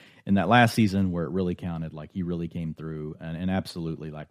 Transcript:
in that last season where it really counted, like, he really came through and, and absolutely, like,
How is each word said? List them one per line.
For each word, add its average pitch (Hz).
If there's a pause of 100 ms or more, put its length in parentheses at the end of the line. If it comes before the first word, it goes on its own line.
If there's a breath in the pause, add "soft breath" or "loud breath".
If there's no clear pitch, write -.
(280 soft breath)
in 98
that 92
last 120
season 98
where 85
it 71
really 90
counted, 82
like, 78
he 98
really 85
came 80
through 76
and, 82
and 92
absolutely, 80
like, 76